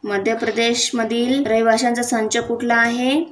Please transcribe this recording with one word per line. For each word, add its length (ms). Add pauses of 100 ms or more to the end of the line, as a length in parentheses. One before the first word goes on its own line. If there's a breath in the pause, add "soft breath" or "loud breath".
मध्य 320
प्रदेशमधील 1120
रहिवाशांचा 560
संच 340
कुठला 380
आहे? 360 (200)